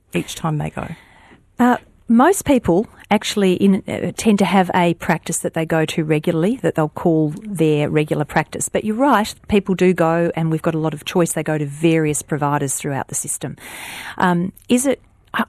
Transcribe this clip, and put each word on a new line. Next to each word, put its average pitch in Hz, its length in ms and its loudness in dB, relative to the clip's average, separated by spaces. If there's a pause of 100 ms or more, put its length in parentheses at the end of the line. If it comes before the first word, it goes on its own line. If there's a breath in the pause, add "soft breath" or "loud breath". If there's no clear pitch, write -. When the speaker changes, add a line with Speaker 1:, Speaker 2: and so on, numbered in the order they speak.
(140)
Speaker 1:
each 170 200 -4
time 156 240 -4
they 156 140 -6
go. - 160 -10 (720 soft breath)
Speaker 2:
Uh, 247 180 4 (300)
most 269 380 4
people 226 420 2 (220 loud breath)
actually 202 440 0
in, 196 340 2
uh, - 300 -6
tend 208 220 2
to 196 60 2
have 180 280 2
a 175 220 4
practice - 440 -4
that - 140 -6
they 160 120 -2
go 160 200 0
to 160 180 -2
regularly, 160 540 0
that - 180 -2
they'll 151 140 0
call 160 400 2 (120)
their 160 480 0
regular 151 360 0
practice. - 440 -4
But - 140 -2
you're 214 120 -2
right, 226 380 2 (140)
people 196 280 0
do 180 180 4
go, 170 420 0
and 160 160 0
we've 156 100 -2
got 160 140 -2
a 156 40 -2
lot 156 140 -2
of - 120 -12
choice. - 280 0
They 156 100 -4
go 156 140 -2
to 147 80 -4
various 151 560 0
providers 143 540 -2
throughout 139 320 -6
the - 80 -8
system. - 400 -8 (640 loud breath)
Um, 180 340 2 (160)
is 247 180 2
it, 262 160 -2 (320)
I, - 160 0